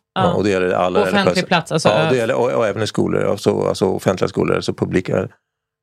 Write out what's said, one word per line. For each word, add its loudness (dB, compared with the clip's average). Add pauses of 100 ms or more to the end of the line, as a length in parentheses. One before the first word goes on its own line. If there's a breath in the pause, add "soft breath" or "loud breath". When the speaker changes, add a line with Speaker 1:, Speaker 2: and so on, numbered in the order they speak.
(140)
Speaker 1:
Ja. 0
Speaker 2:
Ja, 2
och 0
det 2
gäller 2
alla 0
Speaker 1:
Offentlig 2
Speaker 2:
religiösa 0
Speaker 1:
plats, 0
alltså, 2
Speaker 2:
Ja, 2
och 0
det 2
Speaker 1:
ö- 2
Speaker 2:
gäller, 0
och, 0
och 0
även -2
i -2
skolor, 0
alltså, 0
alltså 0
offentliga 0
skolor, 0
alltså -4
publika, -2 (560)